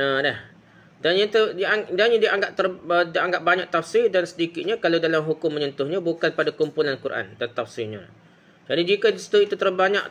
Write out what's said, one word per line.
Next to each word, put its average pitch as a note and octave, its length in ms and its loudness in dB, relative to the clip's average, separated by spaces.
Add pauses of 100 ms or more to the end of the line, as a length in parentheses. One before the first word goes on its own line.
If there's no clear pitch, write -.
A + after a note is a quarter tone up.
ah, C#3 240 0
dah. A#2+ 140 -4 (640)
Dan F3+ 160 2
yang G#3 80 0
ter-, G#3+ 240 2
diang-, G3 400 -2
dan A3 240 4
yang G#3+ 80 2
dianggap G3 320 0
ter-, F#3 320 -2
ah, F3 160 4
dianggap E3+ 400 -2
banyak F3+ 240 2
tafsir G#3+ 400 2
dan F3+ 160 2
sedikitnya E3+ 560 -4
kalau E3 160 2
dalam D#3+ 240 2
hukum D#3 320 -2
menyentuhnya D3 480 -2
bukan E3 320 -2
pada D3+ 240 -2
kumpulan D3 480 -2
Quran A2 320 -6
dan A#2+ 160 -6
tafsirnya. G#2+ 560 -8 (560)
Jadi, F3 320 0
jika G#3 160 2
di F#3+ 80 -10
situ G#3 240 2
itu G3+ 160 -2
terbanyak F#3+ 500 0